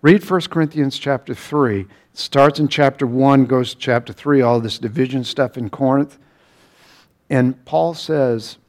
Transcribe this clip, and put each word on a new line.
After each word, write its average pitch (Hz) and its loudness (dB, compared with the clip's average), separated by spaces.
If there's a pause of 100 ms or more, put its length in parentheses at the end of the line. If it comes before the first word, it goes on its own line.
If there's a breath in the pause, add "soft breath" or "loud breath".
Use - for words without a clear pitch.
Read 185 6
First 180 -2
Corinthians 151 -2
chapter 131 -6
three. 123 -2
It 95 -12 (300 soft breath)
starts 143 2
in 147 0
chapter 139 0
one, 135 4
goes 127 -2
to - -20
chapter 123 -2
three, 143 0
all 120 4
this 113 -8
division 127 -4
stuff 127 -4
in 117 -8
Corinth. 139 -2 (1120 soft breath)
And 131 0
Paul 165 -2
says 131 -4 (100)